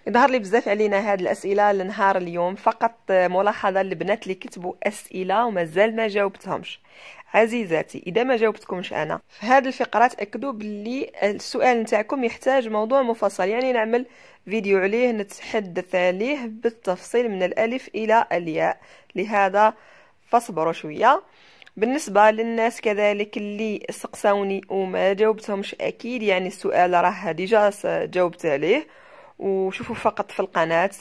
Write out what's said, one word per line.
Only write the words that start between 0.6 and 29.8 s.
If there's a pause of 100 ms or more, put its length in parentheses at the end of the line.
علينا
هاد
الأسئلة
لنهار
اليوم،
فقط (160)
ملاحظة
للبنات
اللي
كتبوا
أسئلة
ومازال
ما
جاوبتهمش. (540)
عزيزاتي،
إذا
ما
جاوبتكمش
أنا
في
هاد
الفقرات،
أكدوا
باللي (120)
السؤال
نتاعكم
يحتاج
موضوع
مفصل،
يعني
نعمل (380)
فيديو
عليه
نتحدث
عليه
بالتفصيل
من
الألف
إلى
الياء، (340)
لهذا (520)
فاصبروا
شوية. (540)
بالنسبة
للناس
كذلك
اللي
سقساوني
وما
جاوبتهمش،
أكيد
يعني
السؤال
راه
ديجا
س-،
جاوبت
عليه، (520)
وشوفوا